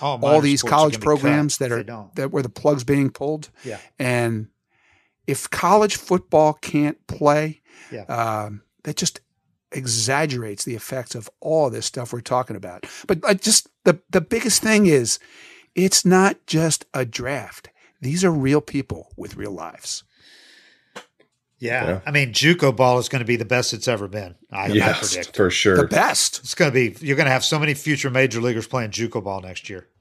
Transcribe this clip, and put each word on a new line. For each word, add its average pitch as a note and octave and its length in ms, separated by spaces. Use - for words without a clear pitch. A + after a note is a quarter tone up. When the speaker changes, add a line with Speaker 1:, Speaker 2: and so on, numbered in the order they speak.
Speaker 1:
Oh, C#3+ 40
Speaker 2:
all C3+ 120
Speaker 1:
minor C#3+ 220
Speaker 2:
these C#3+ 180
Speaker 1:
sports A#2+ 120
are C#3+ 40
Speaker 2:
college D3+ 180
Speaker 1:
gonna A2 60
be G#2 60
cut D3+ 160
Speaker 2:
programs D3 360
that C3+ 80
Speaker 1:
if A#2+ 60
they A#2 80
Speaker 2:
are, G#2 40
Speaker 1:
don't. G#2+ 320
Speaker 2:
that C#3 160
where C3+ 120
the B2 60
plug's D3 340
being C#3 260
pulled. D3+ 400
Speaker 1:
Yeah. G#2+ 140
Speaker 2:
And A#2 500
if - 240
college G3+ 460
football D#3 580
can't - 540
play, D3+ 540
Speaker 1:
Yeah. A2+ 120
Speaker 2:
um, G#2+ 580
that D3+ 140
just - 240
exaggerates B2 920
the B2 120
effects B2+ 400
of A2+ 120
all D3+ 320
this A2+ 160
stuff A#2+ 260
we're A#2+ 80
talking B2+ 340
about. F#2 300
But, F#3 160
uh, G#3+ 100
just - 340
the, - 160
the F#3 100
biggest A3+ 400
thing G#3 240
is, C3+ 320
it's F#3 320
not F#3 400
just D#3+ 480
a C3 100
draft. A#2+ 680
These E3+ 240
are F3 60
real C#3+ 300
people - 540
with - 220
real G2+ 140
lives. - 520
Speaker 1:
Yeah. B2 260
Speaker 3:
Yeah. F#2+ 200
Speaker 1:
I D3 60
mean, C3+ 220
juco D3 420
ball B2+ 220
is A#2+ 100
gonna A#2+ 180
be A#2+ 100
the A2+ 100
best B2 280
it's A2 140
ever G#2 200
been. F#2 280
I, G2 120
I G2+ 40
Speaker 3:
Yes, G2+ 460
Speaker 1:
predict. F2+ 220
Speaker 3:
for F#2+ 160
sure. F#2+ 260
Speaker 2:
The - 100
best. - 520
Speaker 1:
It's - 160
gonna D#3 160
be, A#2+ 280
you're C#3 160
gonna C#3+ 140
have B2+ 160
so D#3 140
many D3+ 160
future C#3+ 340
major A#2+ 320
leaguers A#2 260
playing A2+ 240
juco A2+ 320
ball F#2+ 180
next F#2 280
year. F#2 180